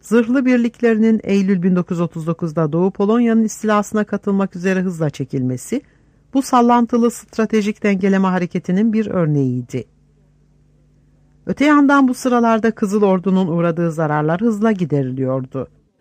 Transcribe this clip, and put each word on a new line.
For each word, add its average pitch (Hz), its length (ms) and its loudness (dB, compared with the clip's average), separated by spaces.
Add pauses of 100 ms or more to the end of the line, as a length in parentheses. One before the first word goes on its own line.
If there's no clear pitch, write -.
zırhlı 240 460 0
birliklerinin 226 800 2
Eylül 196 380 0
bin 185 140 2
dokuz 175 200 -4
yüz 170 40 -6
otuz 165 260 -4
dokuzda 165 460 -4
Doğu 180 180 0
Polonya'nın 226 520 2
istilasına 208 640 -2
katılmak 196 520 -4
üzere 185 240 -2
hızla 165 300 -4
çekilmesi, 127 720 -6 (520)
bu 269 80 2
sallantılı 240 680 2
stratejik 214 720 -4
dengeleme 196 460 2
hareketinin 185 640 -2
bir 220 140 0
örneğiydi. 135 800 -2 (1600)
Öte 226 180 -2
yandan 285 440 4
bu 247 60 0
sıralarda 233 560 2
Kızıl 208 320 -2
Ordu'nun 190 440 2
uğradığı 170 460 0
zararlar 156 480 0
hızla 220 320 0
gideriliyordu. 131 960 -4 (320)